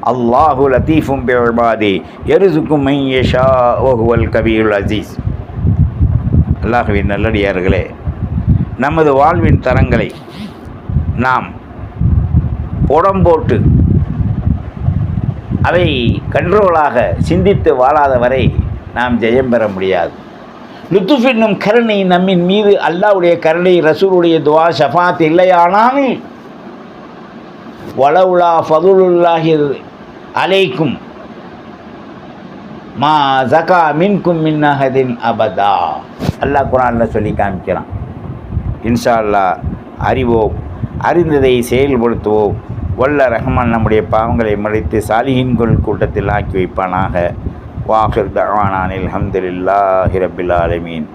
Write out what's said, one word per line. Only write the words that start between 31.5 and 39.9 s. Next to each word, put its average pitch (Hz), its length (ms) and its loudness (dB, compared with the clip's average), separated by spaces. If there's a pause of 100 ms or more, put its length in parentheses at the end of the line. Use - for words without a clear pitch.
மா 139 460 2
ஜகா 156 520 2
மின்கும் 170 460 2
மின் 156 220 0
அஹதின் 135 640 0
அபதா." 101 520 0 (600)
அல்லாஹ் 139 320 0
குர்ஆன்ல 123 320 2
சொல்லி 107 260 -2
காமிக்கிறான். 95 560 -4 (960)
இன்ஷா 120 320 0
அல்லாஹ் 104 420 0 (420)